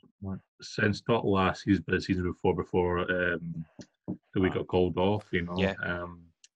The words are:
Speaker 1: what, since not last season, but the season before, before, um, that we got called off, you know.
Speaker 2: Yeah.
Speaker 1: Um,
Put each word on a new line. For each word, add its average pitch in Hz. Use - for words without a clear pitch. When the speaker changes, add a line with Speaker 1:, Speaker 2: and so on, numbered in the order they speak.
Speaker 1:
what, 95
since 104
not 117
last 95
season, 95
but 95
the 85
season 90
before, 90
before, 90
um, 85
that 104
we 92
got -
called 90
off, 101
you 90
know. 87
Speaker 2:
Yeah. 95
Speaker 1:
Um, 87